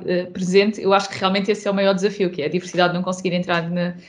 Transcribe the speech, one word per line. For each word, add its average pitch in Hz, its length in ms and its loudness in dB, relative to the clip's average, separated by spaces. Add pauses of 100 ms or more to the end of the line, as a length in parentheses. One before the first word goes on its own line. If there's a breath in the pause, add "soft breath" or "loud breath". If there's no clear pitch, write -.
eh, 180 240 0
presente, 190 480 2
eu 196 140 4
acho 196 160 2
que - 80 -10
realmente 196 320 0
esse 208 180 -2
é - 20 2
o 196 40 0
maior 196 180 4
desafio, 190 380 0
que - 100 -6
é 143 60 -2
a - 20 -2
diversidade 175 460 0
não 180 80 -2
conseguir 180 320 -4
entrar 170 360 -2
na, 175 240 -2 (140 loud breath)